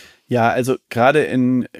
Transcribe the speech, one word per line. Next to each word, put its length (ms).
Ja, 200
also 260
gerade 340
in 460